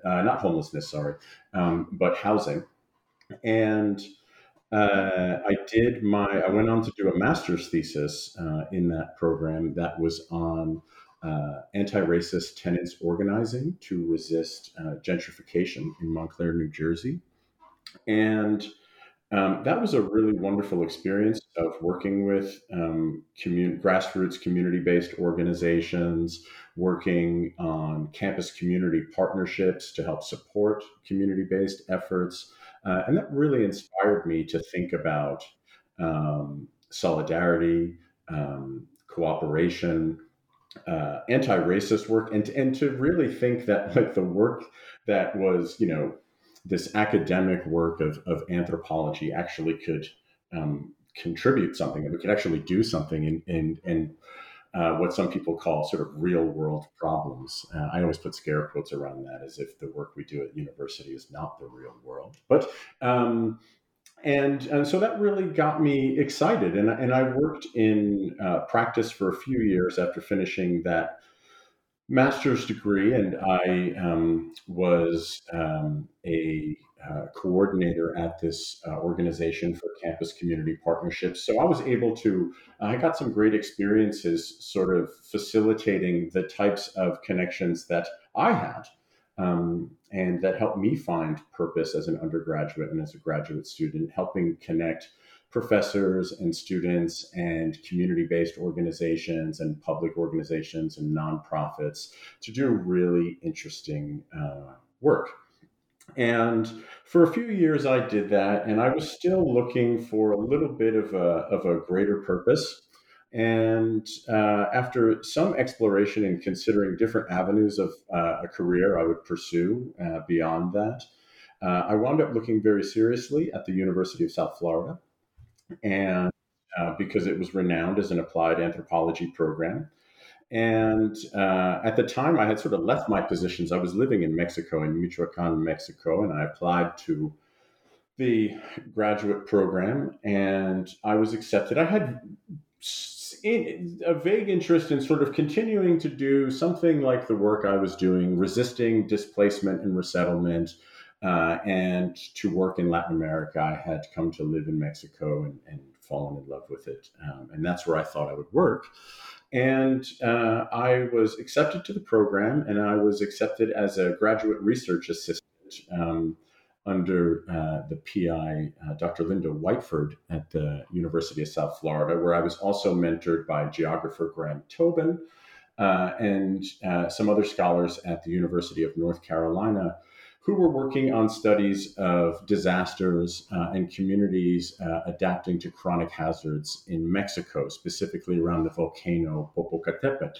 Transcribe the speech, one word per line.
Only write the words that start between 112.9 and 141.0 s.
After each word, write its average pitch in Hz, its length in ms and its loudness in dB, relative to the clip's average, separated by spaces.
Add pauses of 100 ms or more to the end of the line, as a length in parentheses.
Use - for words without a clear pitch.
And, 113 760 2 (200)
uh, 104 460 4
after 123 500 2
some 170 300 0
exploration 104 720 2
and 92 160 0
considering 95 560 0
different 113 340 0
avenues 98 460 2
of, 90 140 0 (220)
uh, 82 300 0
a 85 40 -8
career 90 520 2
I 82 40 2
would 82 200 -2
pursue, 90 680 -2 (100)
uh, 82 240 -6
beyond 85 460 0
that, 113 300 -2 (580)
uh, 90 260 0
I 107 80 2
wound 131 260 2
up 120 120 -2
looking 113 280 0
very 104 220 4
seriously 123 680 0
at - 120 -8
the 95 60 -4
University 90 520 0
of 82 80 0
South 78 280 -4
Florida, 85 400 -2 (800)
and, 95 480 0 (480)
uh, 85 220 -2
because 95 260 0
it 90 140 0
was 90 160 -6
renowned 87 420 0
as 101 140 0
an 87 80 0
applied 82 400 2
anthropology 85 680 -2
program. 82 640 -2 (640)
And, 113 640 2 (180)
uh, 92 500 2
at 113 120 0
the 123 80 4
time, 151 340 2
I 110 80 4
had 107 140 2
sort - 160 -2
of 85 60 -2
left 107 280 0
my 98 120 2
positions. 87 500 -2
I 90 60 2
was 90 180 -2
living 117 260 2
in 80 140 0
Mexico, 85 480 -2
in 78 180 -2
Michoacan, 85 640 -2
Mexico, 80 600 -2
and 98 80 -2
I 76 120 -2
applied 85 560 0
to 78 340 -4 (840)
the 113 340 2 (420)
graduate 107 540 0
program, 98 760 2
and 95 640 0 (160)